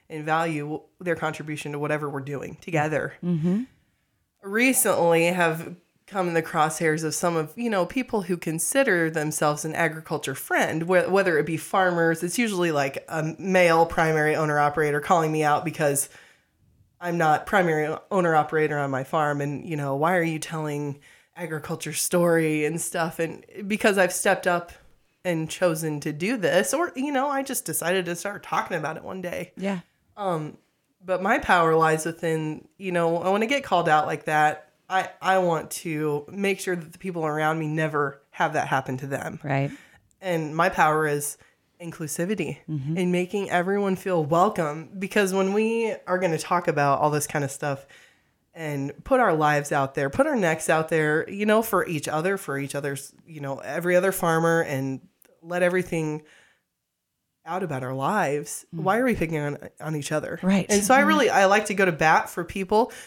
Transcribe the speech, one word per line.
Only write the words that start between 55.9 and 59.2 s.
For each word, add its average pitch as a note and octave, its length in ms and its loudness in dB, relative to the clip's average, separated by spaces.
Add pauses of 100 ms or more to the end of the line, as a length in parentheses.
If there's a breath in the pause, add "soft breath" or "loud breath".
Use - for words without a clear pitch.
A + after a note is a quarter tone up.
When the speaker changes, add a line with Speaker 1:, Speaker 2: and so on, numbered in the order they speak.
Speaker 1:
out F3+ 160 -4
about C#3+ 200 -6
our B2+ 120 -6
lives, D3 800 -2
Speaker 2:
Mm. E3 80 -8
Speaker 1:
why F#3+ 160 2
are B3+ 60 0
we A#3+ 100 2
picking E3 240 -2